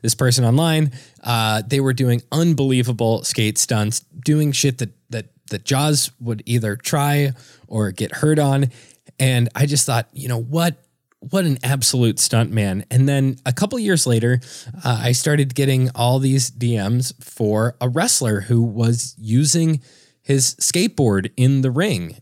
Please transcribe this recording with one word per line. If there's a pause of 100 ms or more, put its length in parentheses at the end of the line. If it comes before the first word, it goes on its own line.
this
person
online, (300)
uh,
they
were
doing (100)
unbelievable
skate
stunts, (240)
doing
shit
that, (180)
that, (240)
that
Jaws
would
either
try (340)
or
get
hurt
on. (500)
And
I
just
thought,
you
know,
what, (380)
what
an
absolute
stunt
man.
And
then
a
couple
years
later, (460)
uh,
I
started
getting
all
these
D
Ms
for
a
wrestler
who
was
using (400)
his
skateboard
in
the
ring